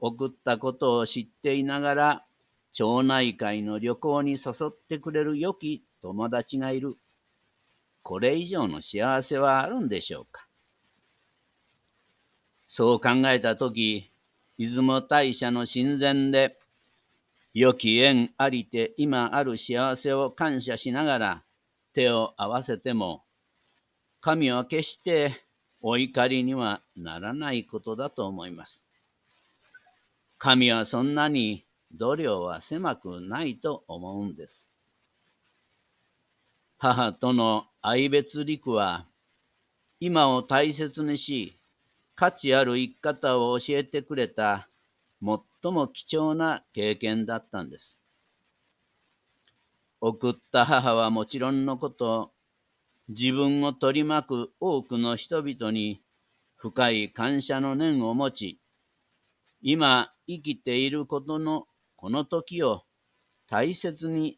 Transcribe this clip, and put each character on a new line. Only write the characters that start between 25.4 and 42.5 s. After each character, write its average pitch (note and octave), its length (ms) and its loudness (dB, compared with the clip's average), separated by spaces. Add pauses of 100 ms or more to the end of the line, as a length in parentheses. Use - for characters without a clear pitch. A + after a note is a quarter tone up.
お A#2+ 180 0
怒 B2+ 280 2
り C3 160 2
に C3 120 0
は G#2+ 260 -2 (160)
な E2 220 -12
ら G#2+ 160 -8
な D3 180 -6
い A#2 120 -4
こ A2 140 -10
と A2 160 -8
だ C3 140 -6
と A2 160 -6
思 F#2 220 -8
い F2+ 40 -12
ま E2 140 -16
す。 - 180 -20 (1600)
神 B2+ 320 6
は A2+ 140 2
そ A#2+ 180 -2
ん C#3+ 100 0
な D3+ 160 0
に A2 360 -2 (280)
度 B2 220 -2
量 A#2 260 -2
は F2 200 -8
狭 E3 340 -6
く F2+ 260 -14
な G2+ 220 -8
い B2+ 140 -6
と - 300 -6
思 F2+ 320 -10
う G#2 60 -4
ん F2 100 -8
で D2 140 -18
す。 - 220 -20 (2000)
母 B2 360 2
と B2+ 200 0
の A2+ 340 2 (140)
愛 B2+ 280 0
別 C#3+ 340 0
離 D3+ 140 -4
苦 B2+ 160 -4
は、 F2+ 320 0 (920)
今 D#3 360 4
を B2+ 60 0
大 C#3+ 320 2
切 D3+ 300 -6
に D3 140 -2
し、 B2 400 -6 (580)
価 F3+ 160 4
値 C3+ 220 0